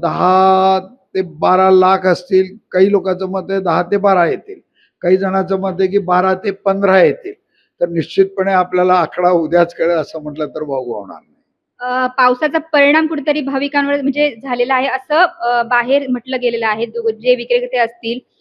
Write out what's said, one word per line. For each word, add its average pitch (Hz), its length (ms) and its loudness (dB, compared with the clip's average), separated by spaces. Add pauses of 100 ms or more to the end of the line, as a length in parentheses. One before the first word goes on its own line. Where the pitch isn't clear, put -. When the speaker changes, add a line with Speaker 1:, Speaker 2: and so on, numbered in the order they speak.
Speaker 1:
दहा 190 800 2 (340)
ते 190 80 0
बारा 180 480 2
लाख 185 280 4
असतील, 185 580 0 (160)
काही 190 180 4
लोकांचं 185 380 -2
मत 185 220 -8
आहे 196 100 -2
दहा 180 220 0
ते 190 140 -2
बारा 185 300 2
येतील, 139 340 -6 (400)
काही 180 160 2
जणांचं 190 440 -2
मत 185 200 -4
आहे 190 80 2
की 196 100 -2
बारा 180 360 0
ते 190 160 -4
पंधरा 196 520 2
येतील. 135 300 0 (480)
तर 175 80 0
निश्चितपणे 190 640 0
आपल्याला 180 420 2
आकडा 180 360 0
उद्याच 170 440 2
कळेल, 170 160 0
असं 160 320 -4
म्हटलं 151 240 -8
तर 151 160 -10
वावगं 135 280 -6
होणार 95 320 -10
नाही. - 200 -20 (360)
Speaker 2:
अ, 254 280 -2
पावसाचा 262 520 0
परिणाम 302 480 2
कुठेतरी 294 340 -4
भाविकांवर 285 640 -2
म्हणजे 269 400 -2
झालेला 254 320 -2
आहे 254 120 0
असं, 262 280 -4
अ, 240 480 0
बाहेर 247 480 0
म्हटलं 254 320 -4
गेलेलं 233 240 -2
आहे. 220 200 -2
दो-, 226 260 -4
जे 226 220 0
विक्रेते 247 440 -2
असतील 233 400 -4 (220)